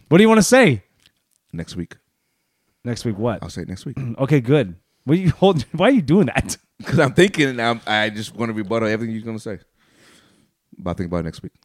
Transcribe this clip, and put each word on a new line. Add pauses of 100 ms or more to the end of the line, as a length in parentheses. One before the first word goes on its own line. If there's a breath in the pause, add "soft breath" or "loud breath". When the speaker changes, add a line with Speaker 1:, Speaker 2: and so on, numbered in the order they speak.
Speaker 1:
What
do
you
wanna
say? (680)
Speaker 2:
Next
week. (840)
Speaker 1:
Next
week
what?
Speaker 2:
I'll
say
it
next
week. (100)
Speaker 1:
<clears throat>
Okay,
good. (300)
What
are
you
holding,
<laughs>
why
are
you
doing
that? (260)
Speaker 2:
'Cause
I'm
thinking,
and
I'm,
I
just
wanna
rebuttal
everything
you're
gonna
say. (1200 soft breath)
But
I'll
think
about
it
next
week. (120)